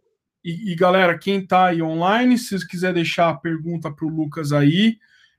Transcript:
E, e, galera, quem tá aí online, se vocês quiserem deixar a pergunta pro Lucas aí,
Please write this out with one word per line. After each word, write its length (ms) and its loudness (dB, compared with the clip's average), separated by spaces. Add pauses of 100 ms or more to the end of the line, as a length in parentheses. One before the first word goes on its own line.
(440)
E, 280 -6
e, 20 -6
galera, 420 2
quem 300 -4
tá 200 4
aí 140 0
online, 560 2
se 120 -6
vocês 160 -6
quiserem 320 -4
deixar 340 0
a 60 -4
pergunta 560 -6
pro 160 -8
Lucas 440 -4
aí, 460 4 (400)